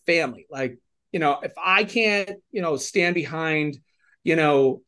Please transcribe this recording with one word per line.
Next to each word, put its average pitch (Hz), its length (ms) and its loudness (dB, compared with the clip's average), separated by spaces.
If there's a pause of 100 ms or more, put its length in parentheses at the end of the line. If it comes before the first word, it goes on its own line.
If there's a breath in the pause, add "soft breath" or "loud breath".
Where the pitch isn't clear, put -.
family. 156 420 0
Like, 131 300 -6 (340)
you 185 80 -4
know, 147 220 2
if - 160 -8
I 185 260 2
can't, 214 460 0 (220)
you 202 100 -4
know, 160 160 -2
stand 175 380 0
behind, 156 640 -4 (440)
you 160 120 2
know, 143 520 2